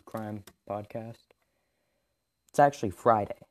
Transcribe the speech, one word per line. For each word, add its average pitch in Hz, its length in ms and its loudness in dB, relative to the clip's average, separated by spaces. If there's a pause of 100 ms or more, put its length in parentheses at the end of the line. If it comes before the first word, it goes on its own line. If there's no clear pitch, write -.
Crime 107 400 -10 (240)
Podcast. 110 600 -10 (1200)
It's - 80 -2
actually 143 320 4
Friday. - 600 0